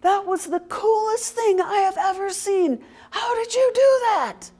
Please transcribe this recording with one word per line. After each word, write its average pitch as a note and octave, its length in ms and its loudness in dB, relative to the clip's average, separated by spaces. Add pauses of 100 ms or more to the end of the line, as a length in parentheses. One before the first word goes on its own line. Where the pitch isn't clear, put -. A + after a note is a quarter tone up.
That G4 240 0
was F4+ 200 -4
the E4 140 -4
coolest A4 720 -2
thing G#4+ 280 0
I G4 180 0
have F#4+ 200 0
ever F#4+ 320 -2
seen. F#4 540 0 (260)
How A#4+ 240 -4
did A#4 200 -4
you B4+ 200 2
do C5+ 280 6
that? E4 580 -2